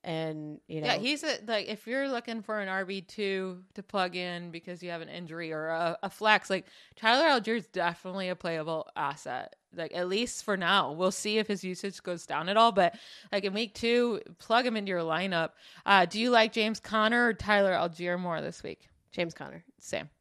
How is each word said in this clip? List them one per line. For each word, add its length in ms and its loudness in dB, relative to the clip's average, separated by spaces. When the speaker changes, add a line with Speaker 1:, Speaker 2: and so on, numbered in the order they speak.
Speaker 1:
And, 640 -6
you 140 -8
know, 60 -4
Speaker 2:
Yeah, 100 2
he's 280 -2
a, 220 -2
like, 220 -2
if 180 -8
you're 220 -2
looking 340 -6
for 160 -6
an 100 -4
R 180 -2
B 160 -6
two 600 -4
to 80 -12
plug 340 -2
in 340 -6
because 320 -12
you 80 -10
have 120 -6
an 80 -12
injury 420 -8
or 160 -4
a, 340 -2
a 80 -4
flex, 380 2
like, 160 -2
Tyler 300 6
Algier 300 4
is 100 -6
definitely 640 -4
a 60 -2
playable 600 -4
asset, 600 -6
like, 180 -8
at 140 -2
least 360 -2
for 120 0
now. 360 2
We'll 180 2
see 260 -2
if 100 2
his 160 -4
usage 400 -8
goes 220 -6
down 240 -4
at 80 2
all, 160 8
but, 220 4
like, 140 0
in 80 -2
week 220 -4
two, 460 2
plug 280 2
him 100 0
into 120 -4
your 120 0
lineup. 500 0
Uh, 220 8
do 120 -6
you 120 2
like 240 6
James 260 0
Conner 480 2
or 60 0
Tyler 380 4
Algier 440 0
more 240 -4
this 220 -8
week? 260 -12
Speaker 1:
James 220 -4
Conner. 280 -14
Speaker 2:
Same. 280 -8